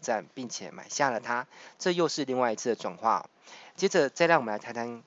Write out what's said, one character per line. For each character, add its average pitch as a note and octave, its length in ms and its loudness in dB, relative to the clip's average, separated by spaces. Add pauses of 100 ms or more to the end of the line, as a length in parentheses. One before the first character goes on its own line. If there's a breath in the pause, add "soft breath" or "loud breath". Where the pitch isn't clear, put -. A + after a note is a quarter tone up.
站， A2 240 -2 (100)
并 B2+ 140 -10
且 F2+ 220 -12
买 - 180 -16
下 C#3 220 0
了 B2+ 80 -2
它。 A#2+ 300 -4 (320 loud breath)
这 F#3 100 0
又 F3 160 2
是 D3 180 0
另 B2+ 140 -2
外 B2 140 4
一 - 20 0
次 A2+ 140 -6
的 A2 80 2
转 F2+ 200 -8
化。 G#2+ 320 2 (460 loud breath)
接 F#3+ 140 0
着 D3 220 4
再 E3+ 160 2
让 E3 120 8
我 B2+ 60 0
们 A2 80 -4
来 G#2+ 60 -4
谈 A#2 160 -12
谈 A#2 320 -6